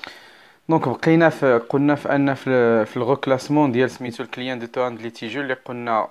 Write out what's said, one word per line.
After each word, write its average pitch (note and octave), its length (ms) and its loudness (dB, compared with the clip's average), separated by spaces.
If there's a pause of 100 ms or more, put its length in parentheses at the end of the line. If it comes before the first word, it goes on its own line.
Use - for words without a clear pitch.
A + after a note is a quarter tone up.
(680)
دونك D#3 200 2
بقينا E3 400 4
في، C3+ 400 4
قلنا C#3+ 260 2
في - 200 -2
ان C#3 200 0
في C3+ 160 -6
ال-، A#2 360 4
في - 100 -10
الغوكلاسمون C3 760 0
ديال B2 180 2
سميتو B2 320 -10
الكليون B2+ 360 -8
دو A#2 80 -10
تو B2 200 -4
اند A#2 140 -8
ليتيجو A#2 400 -10
اللي C3 140 -4
قلنا A#2+ 560 -4